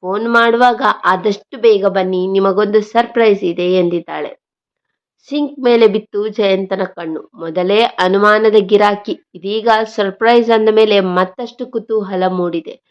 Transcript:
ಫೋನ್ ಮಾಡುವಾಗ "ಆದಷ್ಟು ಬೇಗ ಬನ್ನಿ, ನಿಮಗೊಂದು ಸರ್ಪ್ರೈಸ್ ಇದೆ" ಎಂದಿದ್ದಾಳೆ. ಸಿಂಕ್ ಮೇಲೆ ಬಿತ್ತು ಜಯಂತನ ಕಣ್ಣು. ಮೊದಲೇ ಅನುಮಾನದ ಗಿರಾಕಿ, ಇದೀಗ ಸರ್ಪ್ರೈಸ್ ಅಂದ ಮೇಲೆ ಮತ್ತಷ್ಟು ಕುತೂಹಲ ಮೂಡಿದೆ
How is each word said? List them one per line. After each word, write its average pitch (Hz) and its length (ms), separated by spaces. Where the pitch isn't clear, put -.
ಫೋನ್ 214 320
ಮಾಡುವಾಗ 233 480
"ಆದಷ್ಟು 185 520
ಬೇಗ 208 280
ಬನ್ನಿ, 185 420
ನಿಮಗೊಂದು 196 540
ಸರ್ಪ್ರೈಸ್ 226 640
ಇದೆ" 180 300
ಎಂದಿದ್ದಾಳೆ. 170 680
ಸಿಂಕ್ 285 300
ಮೇಲೆ 240 280
ಬಿತ್ತು 214 400
ಜಯಂತನ 196 560
ಕಣ್ಣು. 170 500
ಮೊದಲೇ 180 480
ಅನುಮಾನದ 208 760
ಗಿರಾಕಿ, 202 600
ಇದೀಗ 208 320
ಸರ್ಪ್ರೈಸ್ 226 540
ಅಂದ 220 200
ಮೇಲೆ 214 300
ಮತ್ತಷ್ಟು 185 680
ಕುತೂಹಲ 214 600
ಮೂಡಿದೆ 175 640